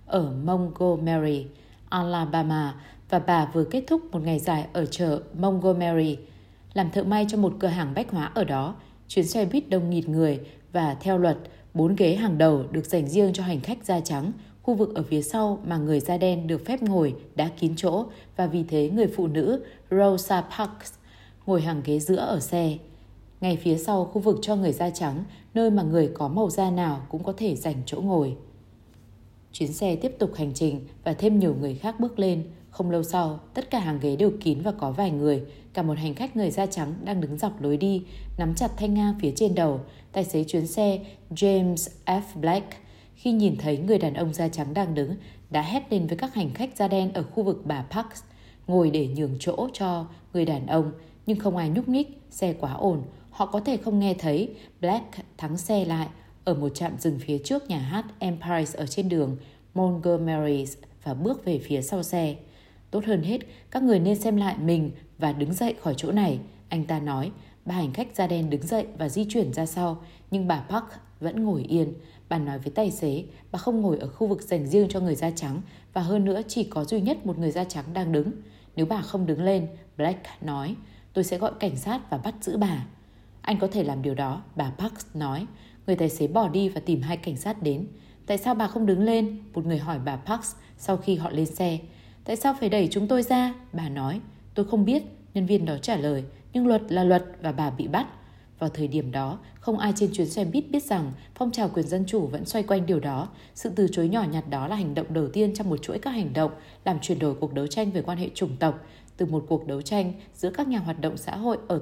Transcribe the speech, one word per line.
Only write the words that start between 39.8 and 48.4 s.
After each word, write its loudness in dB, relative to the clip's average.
Tài 0
xế 0
chuyến -2
xe 2
James 2
F. 2
Black, 0
khi 0
nhìn 4
thấy 0
người 4
đàn 2
ông -2
da 0
trắng -4
đang 0
đứng, -2
đã 0
hét -2
lên 2
với -2
các -6
hành -2
khách -6
da 2
đen 0
ở -2
khu -2
vực 0
bà -4
Parks -8